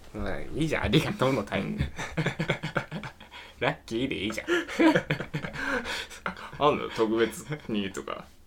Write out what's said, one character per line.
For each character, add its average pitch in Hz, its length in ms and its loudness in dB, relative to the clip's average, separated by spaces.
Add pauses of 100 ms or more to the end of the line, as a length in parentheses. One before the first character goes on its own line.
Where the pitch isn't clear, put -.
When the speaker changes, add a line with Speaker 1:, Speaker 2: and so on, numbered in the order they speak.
(140)
Speaker 1:
ま 101 200 -2
あ、 73 60 -2
い 71 60 -4 (100)
い 156 120 2
じ 165 80 2
ゃ - 40 2
ん、 - 40 0
あ 101 40 2
り 123 120 6
が 120 120 0
と 127 180 4
う - 20 4
の 117 120 2
タ - 140 -4
イ 98 40 0
ミ 104 80 -2
ン 107 60 -2
グ。 - 80 2
Speaker 2:
う - 20 -2
ん。 - 20 -2
Speaker 1:
<laughs> - 1700 -4
ラ 123 100 4
ッ 156 60 -2 (100)
キ 113 100 -2
ー 127 120 0
で - 80 -2
い 95 120 0
い 208 40 -2
じ - 80 -6
ゃ - 40 -6
ん。 - 20 -14 (2000)
Speaker 2:
<laughs> - 0 -
あ 147 120 6
ん 120 80 4
の、 62 120 -2
特 113 260 2
別 110 300 2 (220)
に 101 240 -2
と - 100 -8
か - 220 -8 (220)